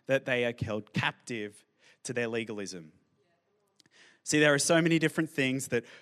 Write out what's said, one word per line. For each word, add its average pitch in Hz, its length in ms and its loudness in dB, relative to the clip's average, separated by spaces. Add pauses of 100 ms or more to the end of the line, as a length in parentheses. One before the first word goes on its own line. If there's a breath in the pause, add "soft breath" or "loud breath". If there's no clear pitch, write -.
that 131 200 0
they 123 180 0
are 120 160 0
held 107 320 -6
captive 113 720 -6 (380 soft breath)
to 131 100 -10
their 120 160 -2
legalism. 101 640 -8 (1300 soft breath)
See, - 160 0
there 147 160 6
are 143 40 2
so 165 240 4
many 165 160 4
different 156 320 0
things 131 380 -2
that 120 160 -2 (180 loud breath)